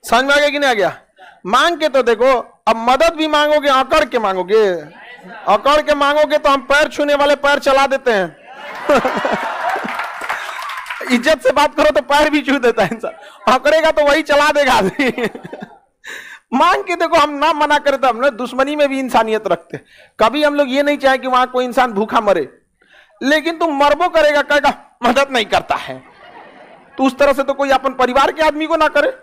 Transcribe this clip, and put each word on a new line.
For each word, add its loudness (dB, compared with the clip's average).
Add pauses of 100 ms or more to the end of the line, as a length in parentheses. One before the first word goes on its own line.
समझ 0
में 2
आ 4
गया 2
कि 0
नहीं 2
आ 2
गया? -2 (500)
मांग 0
के -2
तो 0
देखो। 0
अब 0
मदद 2
भी -2
मांगोगे, 2
अकड़ 2
के -4
मांगोगे, 0 (580)
अकड़ 2
के 0
मांगोगे 0
तो 2
हम 2
पैर 0
छूने -2
वाले 2
पैर 0
चला 2
देते 0
हैं। -2 (540)
<laughs> -4
इज्जत 0
से 2
बात 0
करो 2
तो 0
पैर 2
भी 0
छू -2
देता 0
है 0
इंसान, -8 (400)
अकड़ेगा 2
तो 2
वही 2
चला 2
देगा 2
आदमी। 0
<laughs> -4 (1300)
मांग 2
के -4
देखो, 0
हम 4
ना 0
मना 0
करें 0
तो 2
हम 0
ना 0
दुश्मनी -4
में 2
भी -4
इंसानियत -2
रखते -4
हैं। -14 (360)
कभी 2
हम 0
लोग 0
ये 0
नहीं 0
चाहे 0
कि -8
वहां 2
कोई -2
इंसान 0
भूखा -2
मरे, 0 (720)
लेकिन -2
तू 0
मरबो 0
करेगा, 2
कहेगा -2
मदद 2
नहीं -2
करता -2
है, -10 (960)
तो 0
उस -2
तरह 4
से -2
तो -2
कोई -4
अपन 0
परिवार 0
के -4
आदमी 0
को -2
ना 2
करे। 0 (120)